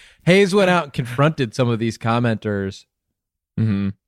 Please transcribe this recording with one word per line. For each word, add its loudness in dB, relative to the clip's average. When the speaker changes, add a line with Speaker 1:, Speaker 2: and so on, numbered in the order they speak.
Speaker 1:
Hayes 4
went 4
out 0
and -16
confronted -2
some 0
of 0
these -4
commenters -2
Speaker 2:
Mm-hmm. -2